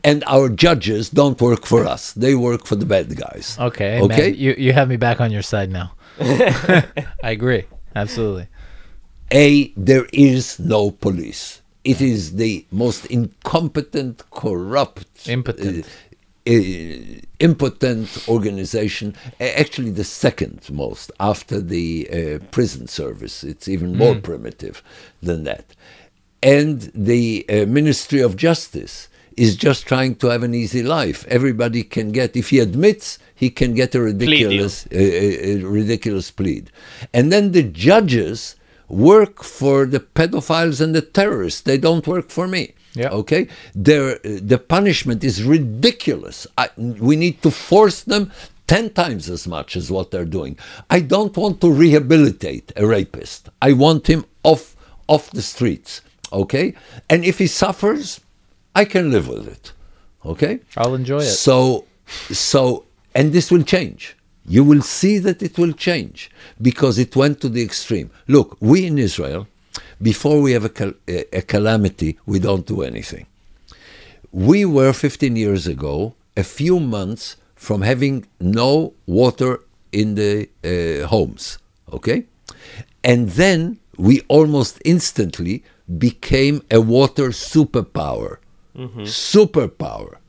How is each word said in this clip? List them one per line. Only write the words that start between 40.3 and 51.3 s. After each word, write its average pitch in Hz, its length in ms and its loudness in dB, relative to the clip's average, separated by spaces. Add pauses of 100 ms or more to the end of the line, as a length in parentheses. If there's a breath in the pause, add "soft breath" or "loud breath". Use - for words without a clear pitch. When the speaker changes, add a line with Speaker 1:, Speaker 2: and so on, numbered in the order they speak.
Speaker 1:
and 160 120 0
the 160 80 2
terrorists. 156 600 -2
They 135 180 0
don't 160 260 0
work 175 240 -4
for 180 180 -6
me. 185 260 -6 (200 soft breath)
Speaker 2:
Yeah. 120 160 -4
Speaker 1:
Okay? 151 380 -2 (260 loud breath)
Their, 135 440 2
uh, - 60 -18
the 104 360 -2
punishment 165 640 -2
is 104 180 -2
ridiculous. 131 1040 -2 (140)
I, 123 180 -2
we 117 380 0
need 165 260 -2
to 160 80 4
force 190 540 2
them 208 280 -2 (360 loud breath)
ten 208 240 2
times 117 400 -4
as 87 160 -10
much 80 280 -10
as 85 140 -8
what 95 220 -4
they're 87 140 -6 (140)
doing. 71 200 -10 (320 loud breath)
I 180 80 2
don't 196 360 -2